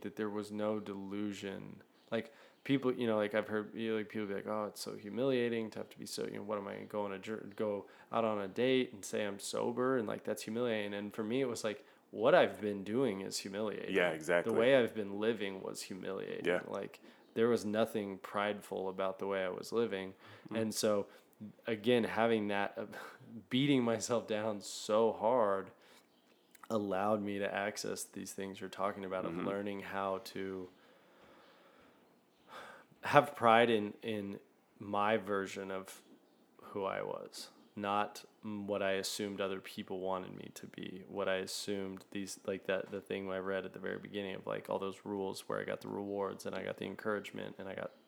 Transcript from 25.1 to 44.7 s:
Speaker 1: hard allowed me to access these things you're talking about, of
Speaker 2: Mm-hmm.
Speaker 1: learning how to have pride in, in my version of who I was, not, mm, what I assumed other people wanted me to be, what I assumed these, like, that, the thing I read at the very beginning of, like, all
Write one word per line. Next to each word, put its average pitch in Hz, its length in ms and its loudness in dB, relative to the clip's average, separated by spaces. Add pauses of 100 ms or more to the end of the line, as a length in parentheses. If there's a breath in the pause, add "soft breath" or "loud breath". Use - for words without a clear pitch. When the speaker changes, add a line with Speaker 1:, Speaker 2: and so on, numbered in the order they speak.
Speaker 1:
hard 104 600 4 (1000 loud breath)
allowed 104 520 2
me 101 180 -2
to 98 140 0
access 101 520 -2
these 95 260 -8
things 95 300 -6
you're 95 80 -6
talking 101 340 -2
about, 92 220 -2
of 87 80 -4
Speaker 2:
Mm-hmm. 92 140 -2
Speaker 1:
learning 101 340 -2
how 98 440 -2
to 95 440 -6 (2250 loud breath)
have - 340 6
pride 117 340 8
in, 104 320 2
in 104 380 -4 (400)
my 104 380 2
version 98 540 -2
of 95 300 -8 (600)
who 98 240 -4
I 95 180 -2
was, - 460 -8 (260)
not, 104 480 0 (220)
mm, 104 200 -6
what 101 160 0
I 98 120 4
assumed 98 480 -2
other 95 180 -2
people 98 400 -8
wanted 92 360 -2
me - 200 -12
to - 120 -14
be, - 400 -10
what 98 220 0
I 95 60 4
assumed 95 760 -4
these, 98 360 -6
like, 98 180 -4
that, - 260 0
the 98 100 -4
thing 98 280 -4
I 95 80 0
read 95 280 0
at 95 80 -10
the 98 60 -12
very 95 200 -4
beginning 98 360 -6
of, 98 120 -12
like, 104 220 -2
all 101 100 0